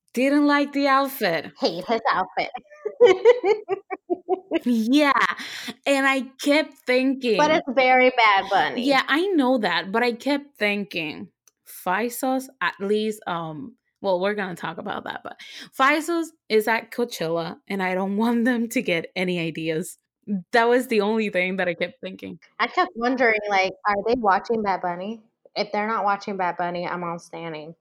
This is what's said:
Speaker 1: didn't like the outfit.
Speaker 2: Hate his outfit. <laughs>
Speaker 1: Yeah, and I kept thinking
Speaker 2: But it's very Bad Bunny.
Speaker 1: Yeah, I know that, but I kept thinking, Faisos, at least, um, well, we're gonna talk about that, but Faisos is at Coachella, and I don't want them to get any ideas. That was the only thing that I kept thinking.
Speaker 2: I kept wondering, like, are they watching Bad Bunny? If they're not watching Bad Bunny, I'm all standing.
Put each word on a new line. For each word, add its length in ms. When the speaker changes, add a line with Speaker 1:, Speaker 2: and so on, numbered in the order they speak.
Speaker 1:
didn't 340
like 260
the 140
outfit. 720
Speaker 2:
Hate 280
his 140
outfit. 380
<laughs> 640
Speaker 1:
Yeah, 460
and 220
I 160
kept 300
thinking 500
Speaker 2:
But 140
it's 240
very 420
Bad 320
Bunny. 380
Speaker 1:
Yeah, 220
I 200
know 300
that, 340
but 100
I 100
kept 440
thinking, 720
Faisos, 840
at 200
least, 460
um, 500
well, 200
we're 140
gonna 200
talk 240
about 260
that, 200
but 140
Faisos 500
is 200
at 240
Coachella, 640
and 140
I 120
don't 220
want 280
them 260
to 100
get 360
any 220
ideas. 600
That 160
was 180
the 160
only 280
thing 260
that 120
I 60
kept 260
thinking. 380
Speaker 2:
I 100
kept 260
wondering, 460
like, 220
are 100
they 100
watching 460
Bad 200
Bunny? 380
If 160
they're 160
not 160
watching 340
Bad 180
Bunny, 300
I'm 180
all 140
standing. 640